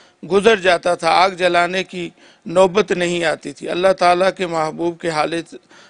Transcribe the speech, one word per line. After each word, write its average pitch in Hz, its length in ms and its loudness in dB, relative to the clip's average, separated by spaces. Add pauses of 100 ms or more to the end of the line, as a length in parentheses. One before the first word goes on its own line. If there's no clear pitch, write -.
(240)
गुजर 196 360 2
जाता 175 360 0
था, 165 160 -2
आग 180 240 2
जलाने 175 480 0
की 180 280 -10 (340)
नौबत 185 480 2
नहीं 175 320 -2
आती 147 280 -4
थी। - 140 -12
अल्लाह 175 280 2
ताला 180 360 2
के 185 160 -4
महबूब 165 500 -4
के 170 120 -6
हालत, 160 500 -4 (300)